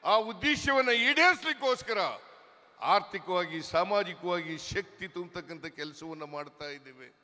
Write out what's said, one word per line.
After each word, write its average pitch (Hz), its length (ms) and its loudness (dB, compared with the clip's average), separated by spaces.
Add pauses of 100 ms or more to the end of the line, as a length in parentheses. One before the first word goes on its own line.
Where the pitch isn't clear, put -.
ಆ 196 120 4
ಉದ್ದೇಶವನ್ನ 254 720 2
ಈಡೇರಿಸಲಿಕ್ಕೋಸ್ಕರ 269 1080 2 (840)
ಆರ್ಥಿಕವಾಗಿ, 175 800 0
ಸಾಮಾಜಿಕವಾಗಿ 175 920 0
ಶಕ್ತಿ - 500 -8
ತುಂಬತಕ್ಕಂಥ 170 580 -12
ಕೆಲಸವನ್ನ 151 580 -12
ಮಾಡ್ತಾ 147 420 -12
ಇದ್ದೇವೆ. 131 580 -16